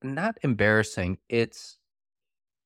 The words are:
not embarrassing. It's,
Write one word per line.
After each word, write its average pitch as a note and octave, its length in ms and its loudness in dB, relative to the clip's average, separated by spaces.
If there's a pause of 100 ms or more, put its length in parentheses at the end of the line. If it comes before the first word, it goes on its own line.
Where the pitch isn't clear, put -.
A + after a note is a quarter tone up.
not D#3+ 400 -6
embarrassing. G#2 760 2 (140)
It's, - 480 -4 (880)